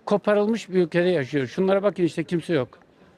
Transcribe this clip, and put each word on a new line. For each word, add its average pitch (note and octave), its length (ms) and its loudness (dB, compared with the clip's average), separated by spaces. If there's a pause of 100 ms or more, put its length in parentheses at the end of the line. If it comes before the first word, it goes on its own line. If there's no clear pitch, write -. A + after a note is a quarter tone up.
koparılmış G#3 640 0
bir F3 60 -6
ülkede F3 340 2
yaşıyor. C#3+ 380 0
Şunlara F#3+ 360 0
bakın G3 200 -2
işte E3 220 -2
kimse E3+ 300 -4
yok. - 320 -4 (320)